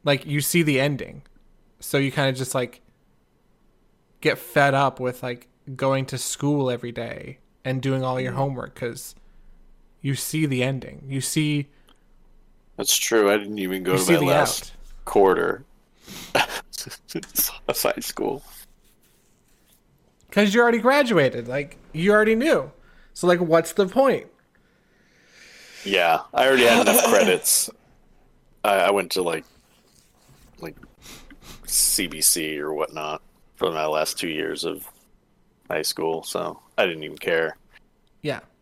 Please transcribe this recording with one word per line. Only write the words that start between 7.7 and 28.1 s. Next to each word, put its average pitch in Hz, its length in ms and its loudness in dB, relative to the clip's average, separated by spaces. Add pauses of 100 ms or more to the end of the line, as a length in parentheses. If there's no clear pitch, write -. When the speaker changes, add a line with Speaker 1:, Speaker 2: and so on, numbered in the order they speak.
Speaker 1:
doing 131 220 -2
all 127 160 -2
your 127 140 -6
Speaker 2:
Mm. 123 40 -6
Speaker 1:
homework 135 380 -6
'cause - 400 -10 (840)
you 139 140 -2
see 156 300 -2
the 127 180 -2
ending. 131 440 -6
You 135 140 -6
see 151 480 -2 (1040)
Speaker 2:
That's - 220 -2
true. 107 340 4
I 104 60 4
didn't 104 220 -6
even 92 240 -4
go 92 100 0
Speaker 1:
you 92 60 4
Speaker 2:
to 92 40 0
Speaker 1:
see 90 100 4
Speaker 2:
my 85 60 4
Speaker 1:
the 73 60 2
Speaker 2:
last - 460 2
Speaker 1:
out. - 340 -18
Speaker 2:
quarter 92 580 4 (680)
<laughs> - 20 -10 (1300)
of - 140 -2
high - 200 0
school. - 420 -6 (1900)
Speaker 1:
'Cause 202 220 4
you 233 80 6
already 233 180 4
graduated. 196 680 2
Like, 143 300 -6 (160)
you 175 180 2
already 214 240 6
knew. 226 360 2 (420)
So, - 140 0
like, 175 120 6
what's 165 340 2
the 202 140 2
point? 247 380 2 (1600)
Speaker 2:
Yeah, 87 360 2 (120)
I 127 140 4
already 127 180 6
had 117 220 8
enough 233 160 6
Speaker 1:
<laughs> - 60 2
Speaker 2:
credits. 92 600 4 (960)